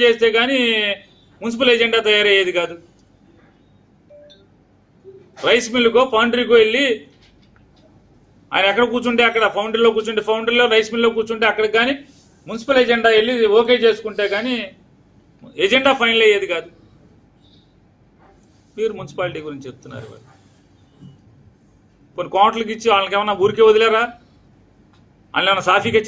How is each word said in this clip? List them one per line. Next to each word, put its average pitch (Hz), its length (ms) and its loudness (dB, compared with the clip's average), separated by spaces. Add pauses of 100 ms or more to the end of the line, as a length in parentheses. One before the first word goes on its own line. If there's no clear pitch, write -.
చేస్తే 233 220 2 (100)
కానీ 254 240 0 (800)
మున్సిపల్ 233 320 0
ఎజెండా 226 340 0
తయారయ్యేది 202 440 2
కాదు. 170 240 -4 (2750)
రైస్ 233 280 2
మిల్లుకో 233 280 2 (120)
ఫౌండరీకో 233 400 0
వెళ్ళి 233 320 4 (1700)
ఆయన 185 180 2
ఎక్కడ 233 220 2
కూర్చుంటే 240 360 0
అక్కడ, 220 160 0 (100)
ఫౌండరీలో 220 400 2
కూర్చుంటే 214 340 -4
ఫౌండరీలో, 233 440 0
రైస్ 220 200 2
మిల్లులో 233 240 2
కూర్చుంటే 220 340 -4
అక్కడికి 208 220 -2
కానీ 240 200 0 (540)
మున్సిపల్ 247 360 0
ఎజెండా 226 340 2
వెళ్ళి 233 160 2 (260)
ఓకే 240 160 2 (100)
చేసుకుంటే 208 400 -2 (100)
కానీ 240 200 -4 (1080)
ఎజెండా 262 280 2
ఫైనల్ 226 340 0
అయ్యేది 196 260 0
కాదు. 165 160 -8 (2000)
మీరు 214 160 -4
మున్సిపాలిటీ 180 540 -8
గురించి 135 200 -14
చెప్తున్నారు 123 420 -18
ఇవాళ. 113 140 -20 (1900)
కొన్ని 175 220 -8
కోట్లకి 220 380 0
ఇచ్చి 226 160 -6
వాళ్ళకి 196 240 0
ఏమన్నా 208 280 -2
ఊరికే 214 280 2
వదిలేరా? 220 320 2 (1300)
వాళ్ళని 185 180 0
ఏమన్నా 190 200 -2
సాఫీగా 214 360 0